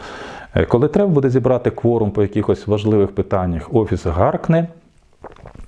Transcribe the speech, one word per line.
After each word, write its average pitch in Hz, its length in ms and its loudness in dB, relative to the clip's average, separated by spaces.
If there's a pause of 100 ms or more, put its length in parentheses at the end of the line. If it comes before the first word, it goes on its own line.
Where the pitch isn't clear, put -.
(540)
Е, 87 100 2
коли 123 240 2
треба 202 200 2
буде 139 220 2
зібрати 123 400 2
кворум 117 400 0
по 104 120 0
якихось 101 440 -2
важливих 104 480 2
питаннях, 90 580 -2
офіс 101 340 0
гаркне, 160 640 0 (1000)